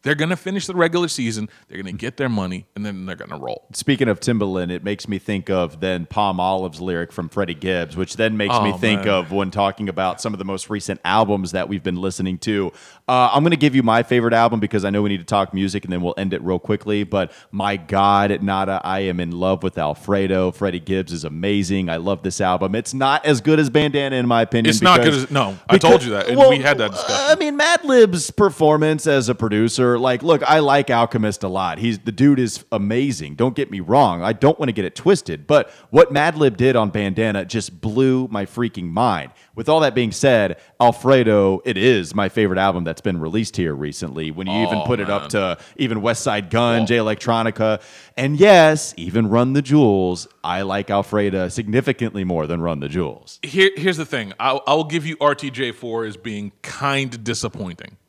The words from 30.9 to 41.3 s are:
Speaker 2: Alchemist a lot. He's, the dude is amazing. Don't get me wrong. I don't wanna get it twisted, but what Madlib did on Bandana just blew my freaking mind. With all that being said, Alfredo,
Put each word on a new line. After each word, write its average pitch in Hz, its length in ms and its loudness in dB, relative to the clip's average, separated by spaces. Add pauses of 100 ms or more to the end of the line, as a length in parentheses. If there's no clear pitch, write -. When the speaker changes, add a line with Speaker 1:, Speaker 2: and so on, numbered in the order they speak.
Speaker 2:
Alchemist 113 540 0
a 95 40 -4
lot. 92 300 -4
He's, 107 220 -4
the 110 100 -6
dude 131 300 4
is 117 320 -4
amazing. 107 640 -2
Don't 123 180 0
get 143 160 -6
me 101 80 -8
wrong. 92 460 2
I 104 80 0
don't 135 260 2
wanna 131 140 -2
get 98 120 -4
it 90 120 -8
twisted, 85 500 -2
but 147 240 2 (200)
what 147 220 6
Madlib 147 440 2
did 127 180 4
on 110 160 2
Bandana 101 540 -2
just 95 360 -8
blew 127 480 0
my 104 160 -4
freaking 95 460 -6
mind. 90 400 -2 (240)
With 113 140 -6
all 156 120 4
that 139 140 2
being 120 160 0
said, 104 460 2 (240)
Alfredo, 110 840 4